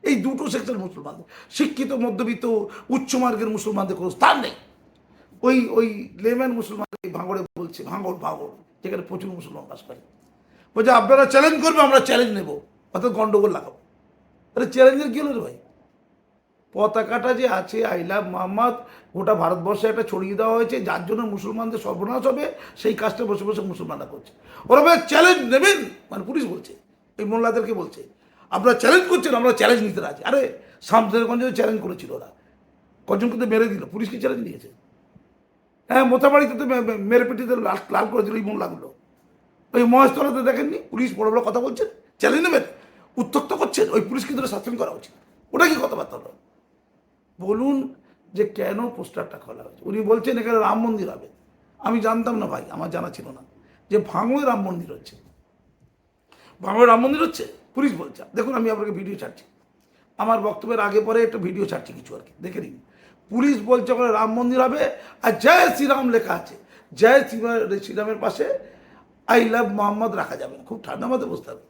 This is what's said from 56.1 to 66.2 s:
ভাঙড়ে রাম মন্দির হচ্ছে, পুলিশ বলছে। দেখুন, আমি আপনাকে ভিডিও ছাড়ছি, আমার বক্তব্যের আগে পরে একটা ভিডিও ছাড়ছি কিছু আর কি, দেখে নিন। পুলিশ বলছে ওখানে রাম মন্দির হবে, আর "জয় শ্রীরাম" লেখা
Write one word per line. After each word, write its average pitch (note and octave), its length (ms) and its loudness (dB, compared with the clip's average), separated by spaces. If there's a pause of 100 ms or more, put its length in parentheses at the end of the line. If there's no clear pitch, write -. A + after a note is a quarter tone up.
ভাঙড়ে G#3 240 4
রাম A#3 140 8
মন্দির C#4 220 2
হচ্ছে, - 260 -4 (280)
পুলিশ C4+ 220 0
বলছে। D3 260 -12 (120)
দেখুন, A3+ 180 -2
আমি A3+ 160 0
আপনাকে G#3 220 -2
ভিডিও F#3+ 240 -8
ছাড়ছি, - 280 -14 (720)
আমার A3 220 2
বক্তব্যের G#3+ 400 -4
আগে G#3 220 2
পরে A3+ 220 2
একটা A3+ 140 0
ভিডিও F#3 280 -4
ছাড়ছি - 280 -10
কিছু - 220 -18
আর - 40 -14
কি, - 120 -20 (100)
দেখে F3+ 200 -10
নিন। - 180 -16 (500)
পুলিশ C4 360 2
বলছে B3 280 2
ওখানে A#3+ 180 2
রাম A3 220 2
মন্দির B3 280 2
হবে, C#4 280 2 (320)
আর A#3 100 2
"জয় E4+ 440 6
শ্রীরাম" C4+ 340 2
লেখা A3+ 240 0